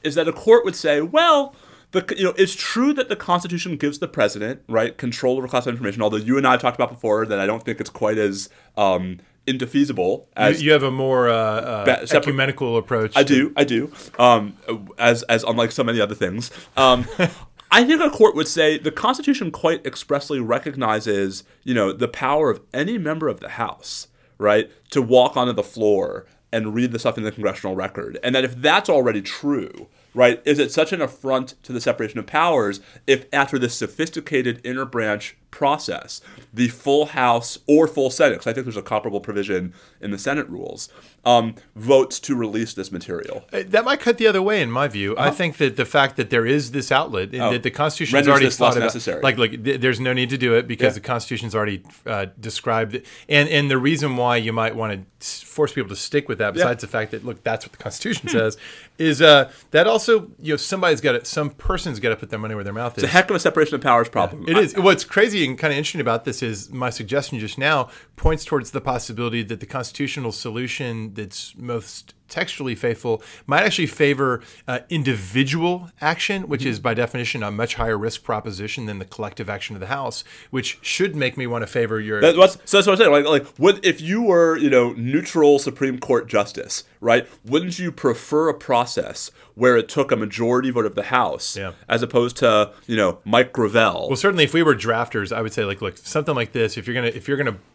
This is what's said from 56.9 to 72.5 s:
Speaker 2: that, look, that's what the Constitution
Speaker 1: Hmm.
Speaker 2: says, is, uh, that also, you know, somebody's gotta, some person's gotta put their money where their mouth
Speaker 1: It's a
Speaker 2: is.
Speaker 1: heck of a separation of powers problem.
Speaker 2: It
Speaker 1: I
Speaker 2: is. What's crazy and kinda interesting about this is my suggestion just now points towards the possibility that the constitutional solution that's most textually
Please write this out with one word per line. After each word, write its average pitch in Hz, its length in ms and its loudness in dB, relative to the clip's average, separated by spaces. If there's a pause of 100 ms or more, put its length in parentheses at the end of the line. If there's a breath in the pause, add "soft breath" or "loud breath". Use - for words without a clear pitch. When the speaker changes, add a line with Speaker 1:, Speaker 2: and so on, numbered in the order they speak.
Speaker 2:
that, 113 160 -10
look, 120 160 -12
that's 113 240 -4
what - 60 -20
the - 100 -20
Constitution 180 460 -8
Speaker 1:
Hmm. 135 100 0
Speaker 2:
says, 110 180 0 (420 loud breath)
is, 156 220 0
uh, 147 300 8 (220 loud breath)
that 175 160 6
also, 220 400 2 (120)
you 151 120 -4
know, 143 40 0
somebody's 175 440 0
gotta, 127 240 0
some 147 260 -4
person's 170 480 -4
gotta 113 180 0
put - 140 -16
their 110 80 -6
money 110 160 -8
where 101 100 -8
their 101 80 -8
mouth 117 220 -6
Speaker 1:
It's 101 80 -2
a - 40 0
Speaker 2:
is. - 60 -4
Speaker 1:
heck 185 180 4
of 190 60 0
a 170 40 0
separation 156 340 2
of 131 60 -4
powers 120 280 4
problem. 90 380 -2
Speaker 2:
It 165 100 2
Speaker 1:
I 214 40 6
Speaker 2:
is. 180 160 0
What's 185 280 4
crazy 208 360 2
and 131 180 -2
kinda 151 160 -2
interesting 147 280 -4
about 113 240 -2
this 127 160 -6
is 107 280 -8
my 127 200 -6
suggestion 127 480 -6
just 107 180 -10
now 139 320 0 (280 loud breath)
points 160 280 0
towards 131 280 -4
the - 80 -4
possibility 117 640 -4
that 107 180 -8
the - 60 -12
constitutional 131 640 -6
solution 117 840 -8
that's - 440 -12
most 120 540 -10 (160)
textually 143 480 -6